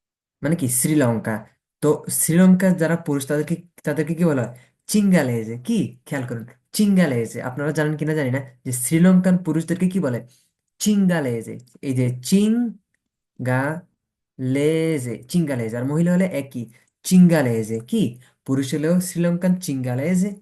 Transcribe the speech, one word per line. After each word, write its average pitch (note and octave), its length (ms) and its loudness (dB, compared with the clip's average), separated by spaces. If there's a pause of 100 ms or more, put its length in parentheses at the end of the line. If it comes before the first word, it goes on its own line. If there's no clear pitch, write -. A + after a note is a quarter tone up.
(420)
মানে E3 140 0
কি? C3 120 -2
শ্রীলঙ্কা। A#2 800 -2 (340)
তো D3 300 0
শ্রীলঙ্কার F3+ 680 4
যারা D#3+ 200 0
পুরুষ, C#3 300 -4
তাদেরকে, D3+ 300 -4 (280)
তাদেরকে D#3 300 -4
কি E3+ 100 0
বলা C#3 180 2
হয়? - 160 -8 (280)
চিঙ্গালেজে। C3 720 2
কি? D3 480 -4
খেয়াল C3 200 -6
করুন, A#2+ 200 -10 (260)
চিঙ্গালেজে। E3 720 2
আপনারা C#3+ 300 -4
জানেন D3+ 240 0
কিনা D3+ 180 -2
জানি C#3 160 0
না, C3 100 -2 (240)
যে C3 80 -6
শ্রীলঙ্কান F3+ 680 4
পুরুষদেরকে E3 500 -2
কি F#3 120 -2
বলে? A#2+ 260 -4 (520)
চিঙ্গালেজে। D3 800 0 (240)
এই C3+ 120 -4
যে B2+ 280 0
চিঙ্গালেজে, D#3 3000 -4
চিঙ্গালেজে। B2+ 540 -4
আর A#2+ 80 -6
মহিলা E3+ 280 0
হলে F#3 120 2
একই, C3 460 -6 (320)
চিঙ্গালেজে। B2 800 4
কি? G3+ 380 -4 (260)
পুরুষ C3+ 300 -2
হলেও D#3+ 260 0
শ্রীলঙ্কান F3 540 0
চিঙ্গালেজে, D3 880 -2